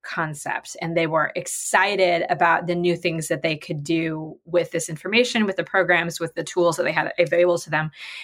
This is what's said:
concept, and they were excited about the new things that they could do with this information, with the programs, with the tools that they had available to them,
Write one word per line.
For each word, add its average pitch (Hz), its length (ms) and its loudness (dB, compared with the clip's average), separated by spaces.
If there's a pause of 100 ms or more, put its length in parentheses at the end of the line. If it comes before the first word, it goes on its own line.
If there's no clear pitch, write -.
concept, - 800 -6
and 165 160 -4
they 165 100 2
were 156 280 0
excited 185 960 2
about 170 360 4
the 175 80 0
new 175 220 2
things 160 320 -4
that 156 140 -2
they 160 140 -2
could 151 260 -6
do 156 600 -2
with 170 260 0
this 165 180 -4
information, 220 560 2
with 202 120 -2
the 165 80 -2
programs, 170 560 0
with 165 140 -6
the 160 100 -4
tools 170 320 2
that 175 80 0
they 160 80 0
had 160 260 0
available 175 400 4
to 160 120 -8
them, 156 200 0 (340)